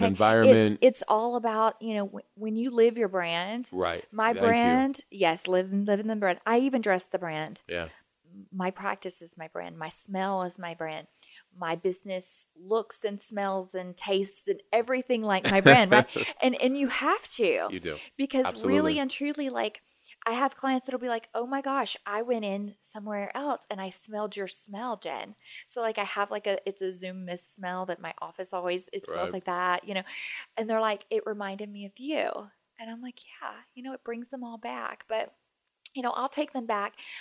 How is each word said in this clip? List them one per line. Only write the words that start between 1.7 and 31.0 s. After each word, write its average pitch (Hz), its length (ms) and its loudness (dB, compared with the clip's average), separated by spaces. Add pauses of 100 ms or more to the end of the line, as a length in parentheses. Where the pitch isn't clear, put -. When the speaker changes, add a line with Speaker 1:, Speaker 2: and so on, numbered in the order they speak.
Speaker 1:
you 220 140 -4
know, 202 120 -2
w-, 202 180 -14 (100)
when 214 220 -6
you 240 160 -2
live 226 260 6
your 226 100 2
brand. 185 640 -2
Speaker 2:
Right. 180 380 -2
Speaker 1:
My 220 220 2
Speaker 2:
Thank 214 60 -2
you. - 100 0
Speaker 1:
brand, 247 520 4 (100)
yes, 175 360 0
live, 185 260 2
live 202 280 2
in 214 80 -4
the 220 80 -2
brand. 190 280 0
I 233 140 4
even 262 240 2
dress 185 240 2
the - 140 -4
brand. 156 480 -6
Speaker 2:
Yeah. 85 200 -4 (640)
Speaker 1:
My 185 200 -2
practice 196 500 -8
is 165 160 -14
my 160 80 -12
brand. 175 320 -12
My 160 120 -8
smell 190 520 -2
is 180 160 -8
my 170 160 -10
brand. 160 320 -8 (500)
My 170 200 -4
business 185 680 -4 (160)
looks 208 440 0
and 208 160 -4
smells 196 520 -2
and 180 240 -6
tastes 196 520 4
and 196 120 -2 (120)
everything 240 500 2
like 196 260 2
my 196 120 6
brand, 196 320 10
right? - 160 8 (280)
Speaker 2:
<laughs> - 60 -4
Speaker 1:
And, 247 180 2
and 262 160 2
you 277 120 2
have 311 340 0 (120)
to. 120 360 2
Speaker 2:
You 92 100 -6
do. 82 160 -4 (200)
Speaker 1:
Because 269 300 0
Speaker 2:
Absolutely. 233 280 0
Speaker 1:
really 302 240 4
and 277 120 0
truly, 294 380 -4
like, 233 320 -4 (460)
I 226 60 2
have 262 240 -2
clients 262 300 -2
that'll 254 140 -4
be 247 80 -6
like, 226 240 -4
"Oh 240 140 -4
my 277 160 -4
gosh, 269 420 -4
I 208 180 -4
went 240 220 -2
in 202 360 -6
somewhere 208 560 -6
else 277 340 -4
and 202 100 -6
I 190 80 -8
smelled 208 480 -4
your 196 120 -6
smell, 208 500 -8
Jen." 156 380 -10 (320)
So, - 120 -6
like, 226 160 -2
I 208 80 -2
have, 202 260 -2
like, 208 160 -6
a, 196 120 0 (100)
it's 196 140 -6
a 185 100 -2
Zoom 185 320 -8
mist 175 300 -8
smell 185 320 -6
that 180 140 -6
my 165 200 -10
office 170 320 -10
always, 180 400 -2
it 190 140 -6
smells 175 220 -2
Speaker 2:
Right. - 60 -4
Speaker 1:
like 185 100 -8
that, 180 440 -2
you 202 60 -6
know? 190 80 -2 (540)
And 220 120 -2
they're 220 140 0
like, 208 260 -2